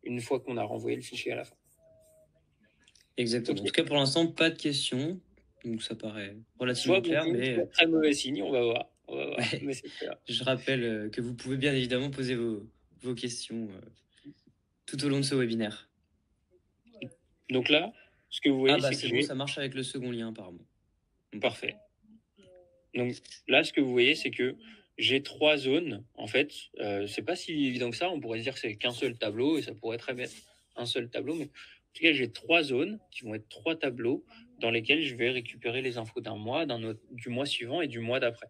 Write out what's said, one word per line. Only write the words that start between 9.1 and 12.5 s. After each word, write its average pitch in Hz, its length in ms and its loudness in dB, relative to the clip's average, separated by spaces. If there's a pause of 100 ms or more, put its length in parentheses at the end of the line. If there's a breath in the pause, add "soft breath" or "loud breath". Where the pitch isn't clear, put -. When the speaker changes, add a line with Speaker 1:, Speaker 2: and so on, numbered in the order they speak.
Speaker 1:
va 139 100 -2
voir, - 140 -4
Speaker 2:
Ouais. - 240 0
Speaker 1:
mais 139 100 -2
c'est - 160 -10
clair. - 260 -8 (120)
Speaker 2:
Je 120 160 -2
rappelle, 127 400 0
euh, 110 260 -2
que 117 120 -6
vous 120 120 -4
pouvez 127 240 -4
bien 139 160 4
évidemment 127 380 2
poser 131 240 -2
vos, 113 340 -2 (320)